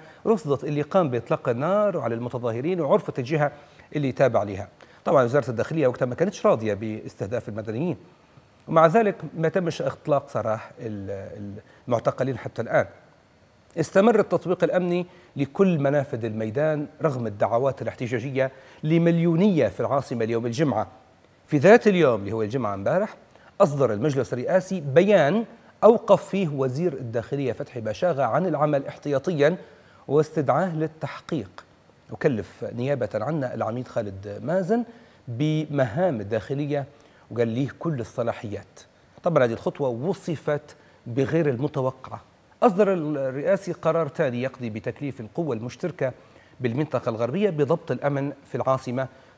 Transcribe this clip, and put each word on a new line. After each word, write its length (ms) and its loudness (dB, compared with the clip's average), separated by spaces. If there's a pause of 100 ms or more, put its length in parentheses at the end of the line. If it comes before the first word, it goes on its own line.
(260)
رصدت 380 0
اللي 180 -2
قام 280 2
بإطلاق 380 -2
النار 520 0
على 140 -2
المتظاهرين 640 -4
وعرفت 380 2
الجهة 340 0 (440)
اللي 160 0
تابع 300 4
لها. 260 -8 (360)
طبعًا 200 6
وزارة 260 0
الداخلية 360 0
وقتها 200 0
ما 80 -4
كانتش 320 -2
راضية 280 2
باستهداف 760 -8
المدنيين، 480 -4 (720)
ومع 180 6
ذلك 300 4 (220)
ما 100 0
تمش 340 -2
إطلاق 460 -2
سراح 420 -4 (100)
ال-، 720 -10 (340)
المعتقلين 500 0
حتى 240 -8
الآن. 240 0 (920)
استمر 400 4
التطبيق 440 0
الأمني 420 0 (300)
لكل 420 2
منافذ 460 0
الميدان 640 -2 (160)
رغم 240 -2
الدعوات 560 0
الاحتجاجية 680 -2 (320)
لمليونية 840 4
في 120 -6
العاصمة 440 -2
اليوم 220 0
الجمعة. 400 0 (600)
في 120 0
ذات 280 8
اليوم 340 4
اللي 120 -6
هو 100 -2
الجمعة 320 -2
امبارح 420 -2 (440)
أصدر 320 4
المجلس 400 -2
الرئاسي 480 0
بيان 640 4 (400)
أوقف 400 6
فيه 240 0
وزير 440 -2
الداخلية 600 -4
فتحي 280 -10
بشاغة 420 0
عن 240 2
العمل 400 0
احتياطيًا 680 0 (520)
واستدعاه 680 2
للتحقيق، 880 -6 (460)
وكلف 600 -2
نيابة 420 -2
عنه 320 -4
العميد 420 -6
خالد 540 -8
مازن 420 -2 (440)
بمهام 920 0
الداخلية 640 -4 (460)
وقال 180 0
ليه 200 -2 (100)
كل 220 -4
الصلاحيات. 800 -8 (420)
طبعًا 220 4
هذه 80 2
الخطوة 360 -4
وصفت 880 -4 (300)
بغير 420 0
المتوقعة. 720 -4 (420)
أصدر 300 6
الرئاسي 800 -2
قرار 360 0
ثاني 340 -2
يقضي 280 -6
بتكليف 500 -8
القوة 360 -6
المشتركة 560 -6 (480)
بالمنطقة 480 -2
الغربية 420 0
بضبط 400 0
الأمن 420 -2 (180)
في 40 -6
العاصمة، 540 -2 (300)